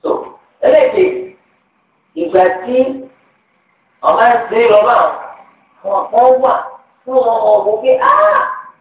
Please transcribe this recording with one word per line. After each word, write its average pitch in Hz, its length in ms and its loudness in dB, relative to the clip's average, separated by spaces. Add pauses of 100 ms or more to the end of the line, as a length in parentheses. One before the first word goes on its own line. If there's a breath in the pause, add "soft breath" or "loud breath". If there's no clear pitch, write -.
So, - 60 -6 (520)
ẹlẹ́kejì, 508 440 2 (1080)
ìgbà 175 280 0 (120)
tí 240 220 -4 (1300)
ọba - 200 0
ń 240 200 4
ṣe 226 240 -4
lọ 208 140 4
bá - 140 0
wọn, - 180 0 (720)
wọn 196 220 -4
kàn 247 220 2 (100)
wà 262 140 0 (440)
fún 254 180 -8
wọn, 226 240 0
wọn 214 220 2
wò 208 160 -2
pé, 262 220 0
"Ah! 554 420 2 (400)